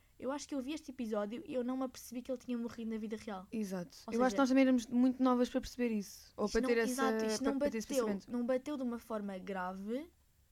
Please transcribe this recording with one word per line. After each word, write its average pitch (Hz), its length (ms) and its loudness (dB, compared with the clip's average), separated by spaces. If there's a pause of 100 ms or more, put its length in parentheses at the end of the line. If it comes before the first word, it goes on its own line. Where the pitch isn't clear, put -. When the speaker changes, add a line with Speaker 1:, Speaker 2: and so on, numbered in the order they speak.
(180)
Speaker 1:
Eu 254 140 -4
acho 285 160 -8
que 294 60 -6
eu 269 80 -2
vi 262 100 -6
este 302 180 -8
episódio 214 560 -4
e - 80 -6
eu 247 80 0
não 247 140 -2
me 262 80 -2
apercebi 254 380 -8
que - 100 -8
ele 247 60 -4
tinha 247 180 -6
morrido 233 340 -6
na 226 80 -4
vida 214 180 -6
real. 202 360 -10
Speaker 2:
Exato. 190 540 -4
Speaker 1:
Ou 220 80 -4
Speaker 2:
Eu 233 80 4
acho 254 80 6
que - 0 -
Speaker 1:
seja, 277 120 4
Speaker 2:
nós 262 60 6
também 262 140 8
éramos 254 240 4
muito 247 360 4
novas 247 280 6
para 262 100 0
perceber 240 340 -2
isso. - 420 -6
Ou 208 100 0
Speaker 1:
isto 202 60 -4
Speaker 2:
para 233 100 2
Speaker 1:
não, 254 60 0
Speaker 2:
ter 233 100 4
essa, 226 140 2
Speaker 1:
exato, 247 340 2
isto 214 160 0
Speaker 2:
para, 277 100 2
Speaker 1:
não 277 60 -2
Speaker 2:
para 285 120 2
ter 226 80 -2
esse 214 100 -6
Speaker 1:
bateu, 254 180 2
Speaker 2:
pensamento. 196 260 -4
Speaker 1:
não 240 140 -2
bateu 262 300 -2
de 262 60 -4
uma 240 160 -2
forma 208 400 -6
grave, 190 720 -6 (420)